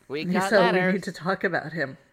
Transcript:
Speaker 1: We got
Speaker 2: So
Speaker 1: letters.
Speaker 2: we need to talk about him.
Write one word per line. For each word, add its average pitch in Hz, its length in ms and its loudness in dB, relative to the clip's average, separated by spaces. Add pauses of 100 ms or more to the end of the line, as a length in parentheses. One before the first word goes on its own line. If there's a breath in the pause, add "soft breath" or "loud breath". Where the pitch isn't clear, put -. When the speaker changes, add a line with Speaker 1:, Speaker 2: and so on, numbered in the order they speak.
Speaker 1:
We 147 160 -6
got 180 260 0
Speaker 2:
So 214 100 6
Speaker 1:
letters. 180 260 4
Speaker 2:
we 185 80 2
need 190 100 -2
to 190 80 -8
talk 180 320 -4
about 160 300 -4
him. 143 240 -6 (140)